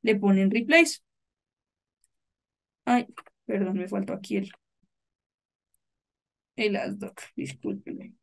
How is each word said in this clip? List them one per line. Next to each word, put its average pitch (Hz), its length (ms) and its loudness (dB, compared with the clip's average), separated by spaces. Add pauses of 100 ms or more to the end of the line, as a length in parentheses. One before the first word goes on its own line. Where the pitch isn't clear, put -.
le 220 140 4
ponen 196 340 4
replace. 311 480 4 (1900)
Ay, 240 220 2 (380)
perdón, 196 340 -2
me 185 100 -6
faltó 196 260 -4
aquí 202 240 -6
el... 196 120 -6 (2000)
El 208 200 0
as 202 220 -6
doc, 196 240 -14 (140)
discúlpenme. - 760 -10 (100)